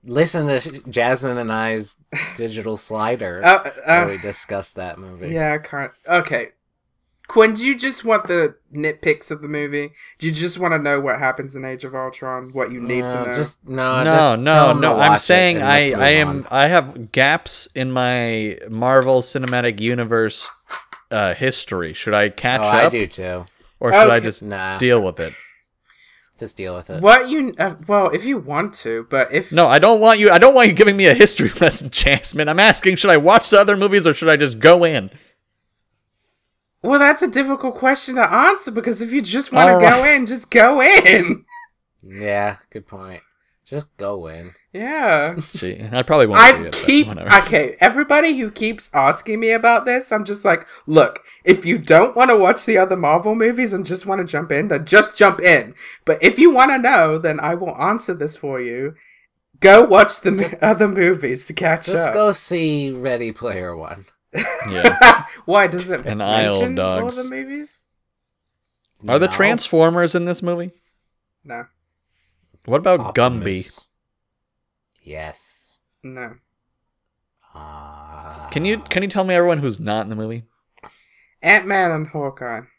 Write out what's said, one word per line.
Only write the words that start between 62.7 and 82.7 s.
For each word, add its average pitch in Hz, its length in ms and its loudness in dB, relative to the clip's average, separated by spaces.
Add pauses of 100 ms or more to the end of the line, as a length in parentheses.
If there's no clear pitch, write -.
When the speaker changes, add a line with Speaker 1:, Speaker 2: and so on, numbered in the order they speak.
Speaker 1:
Ready 123 400 -6
Player 92 460 -10
One. 87 300 -18 (600)
Speaker 3:
Yeah. 220 560 4 (100)
Speaker 2:
<laughs> - 100 -20
Why, 190 220 2
does 180 220 -8
it 127 160 -8
Speaker 3:
And 107 180 -8
Isle 107 320 0
of 95 60 0
Speaker 2:
mention 98 180 -4
all 92 220 -2
Speaker 3:
Dogs. 247 220 -8
Speaker 2:
the 254 60 -12
movies? 269 580 -16 (1200)
Speaker 3:
Are 127 120 2
the 180 80 2
Speaker 1:
No. - 60 -4
Speaker 3:
Transformers 175 840 0
in 175 100 -2
this 175 160 -6
movie? 175 300 -6 (720)
Speaker 2:
No. 120 220 -16 (1000)
Speaker 3:
What 127 120 -2
about 165 380 0
Gumby? 110 500 -2
Speaker 1:
Optimus. - 220 -20 (1160)
Yes. - 760 -20 (240)
Speaker 2:
No. 123 320 -18 (1200)
Speaker 1:
Uh, 76 960 -20
Speaker 3:
Can 156 140 -6
you, 214 120 -4
can 185 240 -8
you 196 80 -8
tell 190 140 -6
me 185 100 -4
everyone 175 240 0
who's 131 220 -6
not 107 240 -6
in 101 80 -12
the 110 40 -12
movie? 113 280 -12 (1000)
Speaker 2:
Ant-Man 190 500 0
and 156 160 -6
Hawkeye. 135 540 -12 (180)